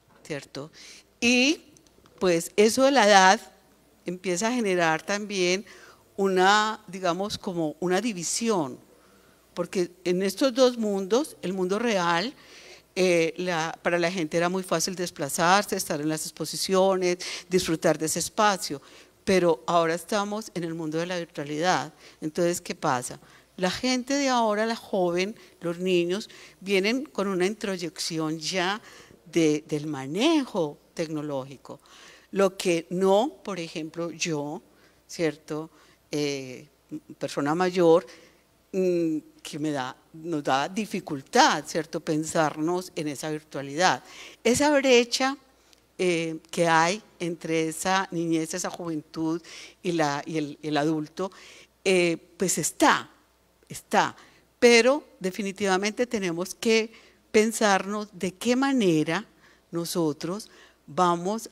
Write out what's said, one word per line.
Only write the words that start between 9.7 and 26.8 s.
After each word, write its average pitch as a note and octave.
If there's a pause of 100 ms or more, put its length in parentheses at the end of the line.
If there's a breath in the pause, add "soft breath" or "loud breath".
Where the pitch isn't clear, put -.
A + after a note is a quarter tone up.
en F#3
estos B3
dos B3
mundos, G#3
el F3+
mundo F#3+
real, G3 (680 loud breath)
eh, E3+
la, E3+
para F3
la E3+
gente F3
era E3+
muy F#3
fácil F3+
desplazarse, F3+
estar F3
en D#3
las D#3
exposiciones, F#3 (300 loud breath)
disfrutar F3
de D3+
ese E3
espacio, F#3 (420 loud breath)
pero F3
ahora E3
estamos G#3
en F3
el E3
mundo D#3+
de E3+
la F3+
virtualidad. D#3 (280 loud breath)
Entonces, F3
¿qué -
pasa? C#3+ (360 loud breath)
La F#3
gente B3+
de C#4+
ahora, A3+
la A3+
joven, F#3 (240 loud breath)
los E3+
niños, F3+ (320 loud breath)
vienen G3+